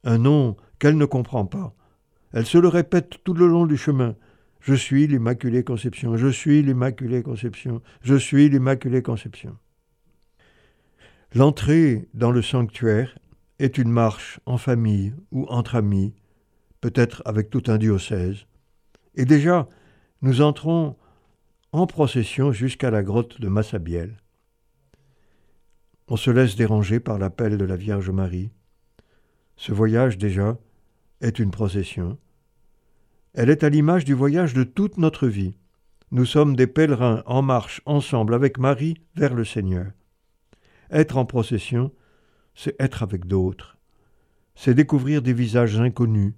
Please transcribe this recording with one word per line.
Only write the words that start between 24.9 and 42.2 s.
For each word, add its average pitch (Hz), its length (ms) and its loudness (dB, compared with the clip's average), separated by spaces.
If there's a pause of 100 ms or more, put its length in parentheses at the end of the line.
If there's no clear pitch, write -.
On 120 80 -2
se 123 160 0
laisse 117 240 4
déranger 107 460 2
par 110 160 -6
l'appel 104 400 -2
de 98 80 -2
la 92 100 -4
Vierge 98 360 -4
Marie. 95 400 -4 (1040)
Ce - 160 -10
voyage, 110 460 2
déjà, 101 400 -2 (640)
est 113 180 -4
une 101 120 0
procession. 98 680 -4 (1160)
Elle 120 160 2
est 151 140 4
à 147 60 4
l'image 151 360 2
du 139 80 0
voyage 143 400 0
de 131 100 0
toute 196 340 -4
notre 156 300 0
vie. 98 300 -4 (540)
Nous 123 140 2
sommes 147 300 2
des 123 120 4
pèlerins 123 580 0
en 127 160 -2
marche 131 440 -2
ensemble 127 480 0
avec 131 240 0
Marie 139 380 -2 (200)
vers 143 180 0
le 117 100 -2
Seigneur. 95 480 -4 (1000)
Être 151 260 0
en 127 80 2
procession, 123 640 -4 (640)